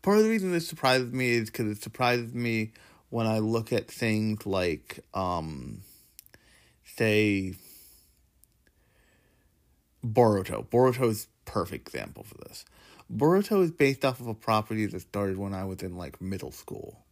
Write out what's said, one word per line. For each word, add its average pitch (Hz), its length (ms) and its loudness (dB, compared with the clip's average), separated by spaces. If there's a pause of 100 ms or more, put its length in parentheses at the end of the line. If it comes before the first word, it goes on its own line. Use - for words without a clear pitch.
Part 202 160 4
of 214 60 6
the 220 60 2
reason 190 220 0
this 170 160 -2
surprises 127 440 2
me 127 180 0
is 117 200 0
'cause 117 160 -4
it 104 160 -6
surprises 120 500 -2
me 113 400 -2 (380)
when 117 160 0
I 110 140 2
look 113 320 0
at - 180 -2
things 107 560 -2
like, 90 540 -4 (120)
um, 80 680 -6 (1040)
say, 104 720 0 (2500)
Boruto. 110 640 4
Boruto 123 400 4
is 110 160 -2
a - 260 -20
perfect - 380 -6
example - 340 -12
for - 140 -20 (100)
this. - 180 -20 (480)
Boruto 185 520 4
is 160 80 0
based 139 320 2
off 127 160 0
of 120 80 -10
a 110 60 -6
property 107 520 0
that 92 140 -6
started 98 380 -4
when 98 140 -4
I 95 120 -6
was 95 180 -8
in, 90 140 -8
like, 80 240 -12
middle 90 320 -6
school. - 600 -14